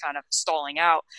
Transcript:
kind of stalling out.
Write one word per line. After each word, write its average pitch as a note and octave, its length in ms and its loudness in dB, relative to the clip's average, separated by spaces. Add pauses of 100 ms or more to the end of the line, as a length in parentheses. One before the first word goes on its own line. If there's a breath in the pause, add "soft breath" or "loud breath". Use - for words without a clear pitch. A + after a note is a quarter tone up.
kind D3 140 -6
of C#3+ 140 -10
stalling D3 500 -2
out. E3 240 4 (160 loud breath)